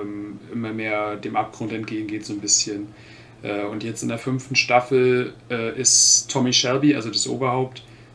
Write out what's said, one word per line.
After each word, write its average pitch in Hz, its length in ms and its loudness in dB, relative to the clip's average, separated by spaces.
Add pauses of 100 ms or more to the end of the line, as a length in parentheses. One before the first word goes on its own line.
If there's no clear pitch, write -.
ähm, 104 380 -10 (140)
immer 113 180 -4
mehr 107 460 -4
dem 110 180 -6
Abgrund 110 380 -2
entgegengeht 107 520 -6
so - 60 -8
ein 104 80 -6
bisschen. 104 480 0 (560)
Äh, 104 220 -2
und 107 180 -6
jetzt 113 200 -6
in 123 40 0
der 117 120 -2
fünften 131 360 -2
Staffel, 123 800 4 (180)
äh, 113 260 -2
ist - 540 4
Tommy 123 220 2
Shelby, 139 420 4
also 117 140 -4
das - 180 -2
Oberhaupt, 127 560 -2 (320)